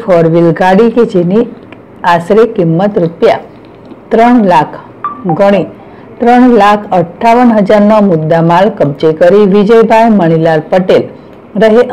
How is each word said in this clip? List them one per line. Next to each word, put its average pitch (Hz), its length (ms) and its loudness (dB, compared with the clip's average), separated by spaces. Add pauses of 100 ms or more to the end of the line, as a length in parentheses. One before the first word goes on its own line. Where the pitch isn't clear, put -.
four 170 220 2
wheel 165 340 0
ગાડી 190 340 2
કે 233 160 0
જેની 190 380 -2 (640)
આશરે 220 440 0
કિંમત 180 480 -2
રૂપિયા - 380 -2 (720)
ત્રણ 226 400 2
લાખ 151 260 -2 (600)
ગણી 196 280 0 (520)
ત્રણ 247 400 2
લાખ 208 220 2 (140)
અઠ્ઠાવન 233 600 0
હજારનો 208 480 2
મુદ્દામાલ 170 600 0 (120)
કબજે 147 320 -2 (100)
કરી 190 320 4
વિજયભાઈ 226 640 2
મણીલાલ 160 460 0 (100)
પટેલ 185 320 0 (580)
રહે 220 300 2